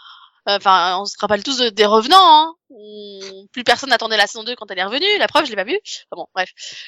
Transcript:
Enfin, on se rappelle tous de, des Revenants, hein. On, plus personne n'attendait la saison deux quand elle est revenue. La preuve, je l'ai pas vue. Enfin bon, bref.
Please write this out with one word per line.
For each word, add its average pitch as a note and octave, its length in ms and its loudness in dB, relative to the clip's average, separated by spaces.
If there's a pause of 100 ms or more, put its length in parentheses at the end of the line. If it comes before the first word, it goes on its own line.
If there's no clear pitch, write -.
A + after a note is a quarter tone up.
(480)
Enfin, F#3 520 2
on G3+ 60 -8
se - 140 -12
rappelle G3+ 240 -2
tous C4+ 160 -4
de, B3 100 0
des G#3 160 2
Revenants, A3 320 4 (320)
hein. E4 60 -18 (160)
On, G3+ 800 -18
plus B3 120 -12
personne A#3+ 280 -2
n'attendait A3 260 -2
la G#3 80 4
saison A3 180 -12
deux B3 120 -8
quand G3+ 160 -14
elle F#3 80 -8
est F#3 40 0
revenue. E4 360 -2
La A3 80 2
preuve, D#4 180 0
je B3 60 -10
l'ai G#3+ 40 -10
pas F#3+ 100 -4
vue. E4+ 140 -4 (320)
Enfin E3+ 120 -12
bon, - 100 -16
bref. F#3 160 -4 (380)